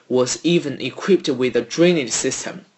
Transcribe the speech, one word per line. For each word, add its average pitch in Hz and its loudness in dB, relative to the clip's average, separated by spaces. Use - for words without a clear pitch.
was 123 2
even 151 0
equipped 160 0
with 127 0
a 120 2
drainage 160 2
system. - -6